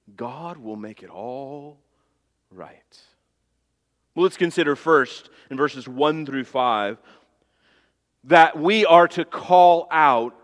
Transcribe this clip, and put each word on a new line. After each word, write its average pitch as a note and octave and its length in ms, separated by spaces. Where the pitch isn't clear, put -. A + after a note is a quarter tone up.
God D3 440
will A2 180
make G#2+ 260
it F#2+ 80
all C#3 720
right. - 480
Well, E3 80
let's F#3 140
consider D#3+ 400
first D3 540
in C3+ 60
verses C3+ 320
one D3+ 360
through C3+ 200
five A2+ 540
that D#3+ 340
we G3 300
are E3+ 220
to E3+ 160
call F3 680
out C3+ 540